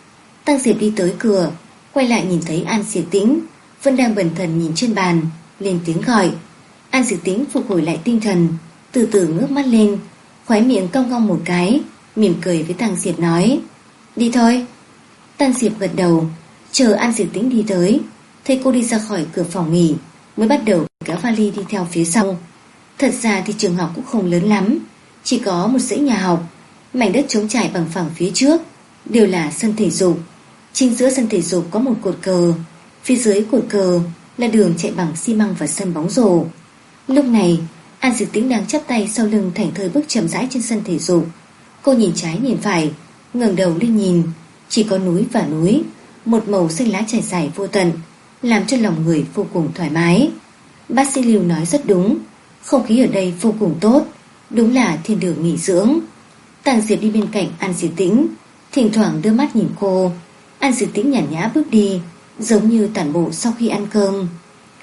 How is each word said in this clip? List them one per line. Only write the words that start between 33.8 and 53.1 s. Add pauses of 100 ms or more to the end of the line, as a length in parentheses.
là
đường
chạy
bằng
xi
măng
và
sân
bóng
rổ. (600)
Lúc
này, (400)
An
Diệp
Tĩnh
đang
chắp
tay
sau
lưng
thảnh
thơi
bước
chậm
rãi
trên
sân
thể
dục. (540)
Cô
nhìn
trái
nhìn
phải, (420)
ngẩng
đầu
lên
nhìn, (460)
chỉ
có
núi
và
núi, (420)
một
màu
xanh
lá
trải
dài
vô
tận, (500)
làm
cho
lòng
người
vô
cùng
thoải
mái. (580)
Bác
sĩ
Lưu
nói
rất
đúng, (460)
không
khí
ở
đây